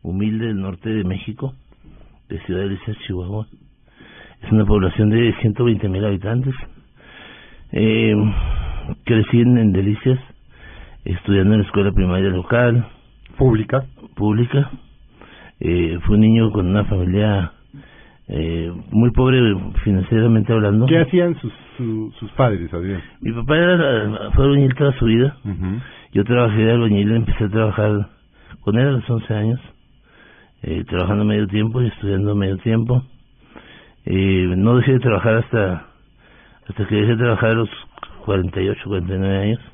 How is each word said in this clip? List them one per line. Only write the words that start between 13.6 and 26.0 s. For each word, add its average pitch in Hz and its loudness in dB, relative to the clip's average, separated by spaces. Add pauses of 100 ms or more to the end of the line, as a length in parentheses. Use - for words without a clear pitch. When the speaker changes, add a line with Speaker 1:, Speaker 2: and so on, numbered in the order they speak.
Speaker 1:
Pública. 120 0 (880)
Eh, 85 -2
fui 104 2
un 107 6
niño 113 4
con 104 0
una 101 2
familia, 95 0 (760)
eh, 82 -4 (180)
muy 117 4
pobre 127 4 (440)
financieramente 110 2
hablando. 107 2
Speaker 2:
¿Qué 165 4
hacían 175 2
sus, 123 -10 (240)
su, 110 -6
sus 104 -12
padres, 98 0
Adrián? 90 -6 (180)
Speaker 1:
Mi 113 -4
papá 120 -2
era, 135 0
fue 135 4
albañil 139 4
toda 139 0
su 131 -2
vida. 117 2
Speaker 2:
Ujú. 95 -6 (320)